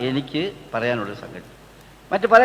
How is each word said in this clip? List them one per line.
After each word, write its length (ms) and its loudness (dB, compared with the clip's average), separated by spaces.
എനിക്ക് 320 -4
പറയാനുള്ള 400 -2
സംഗതി. 260 -16
മറ്റ് 220 -2
പല 120 10